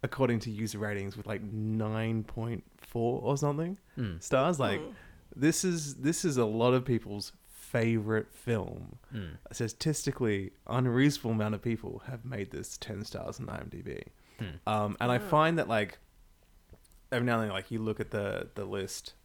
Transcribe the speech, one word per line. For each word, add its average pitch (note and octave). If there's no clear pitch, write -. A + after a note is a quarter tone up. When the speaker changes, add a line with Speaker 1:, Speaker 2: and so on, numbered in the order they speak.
Speaker 1:
according A#2+
to A2+
user G#2+
ratings, G2+
with, G2+
like, G2+
nine A2
point A2+
four A#2+
or C#3
something D3
Speaker 2:
Hmm. G2+
Speaker 1:
stars. C#3+
Like, G#2
Speaker 3:
Hmm. B3
Speaker 1:
this D#3
is, D#3
this C#3+
is D3
a A#2+
lot A2+
of B2+
people's G2+
favorite A2
film. -
Speaker 2:
Hmm. G2+
Speaker 1:
Statistically A2+
unreasonable B2+
amount G#2+
of G2
people -
have A#2+
made G2+
this -
ten G#2
stars -
on -
I -
M -
D -
B. -
Speaker 2:
Hmm. A#2
Speaker 1:
Um, G#2+
and A#2+
I B2
Speaker 3:
Wow. B2
Speaker 1:
find D#3+
that, -
like, G#2+
every A#2+
now A#2+
and A2
then, G#2+
like, F#2+
you A2+
look A2
at G#2+
the, G2+
the G2+
list G2